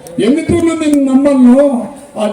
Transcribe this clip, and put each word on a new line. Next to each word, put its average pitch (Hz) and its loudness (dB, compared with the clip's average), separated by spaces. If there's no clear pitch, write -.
ఎన్ని 294 0
తూర్లు 330 0
నిన్ను 294 -2
నమ్మను, 269 2
ఆ 208 -4